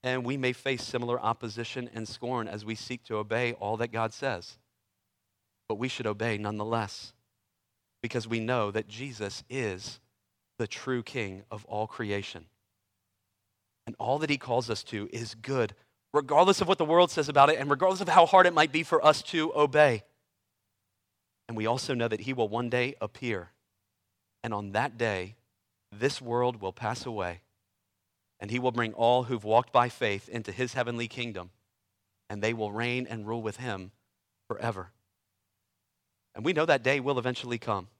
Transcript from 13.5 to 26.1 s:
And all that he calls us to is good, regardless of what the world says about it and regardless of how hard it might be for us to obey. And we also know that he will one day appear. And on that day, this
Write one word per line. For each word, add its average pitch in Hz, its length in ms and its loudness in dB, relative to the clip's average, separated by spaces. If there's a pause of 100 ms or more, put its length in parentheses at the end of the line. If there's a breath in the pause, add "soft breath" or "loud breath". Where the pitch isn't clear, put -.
And 117 120 -14
all 127 200 0
that 151 120 -2
he 143 80 0
calls 120 320 -2
us 104 140 -4
to 104 280 -8
is 113 220 -8
good, 117 400 -2 (400 soft breath)
regardless 151 460 6
of 175 80 0
what 185 100 4
the 165 60 2
world 170 260 6
says 147 180 0
about 139 220 8
it 135 80 2
and 139 120 -2
regardless 185 300 2
of 180 80 -4
how 165 180 10
hard 185 200 10
it 175 80 4
might 156 180 6
be 160 100 0
for 156 220 2
us 151 180 8
to 160 320 0
obey. 147 500 6 (1400)
And 113 80 -8
we 110 100 -2
also 127 280 -2
know 117 140 0
that 110 120 -2
he 131 120 -6
will 117 160 0
one 117 220 -4
day 123 300 0
appear. 104 500 -6 (960)
And 113 100 -4
on 101 180 -6
that 117 240 -2
day, 104 400 -4 (540)
this 120 300 -2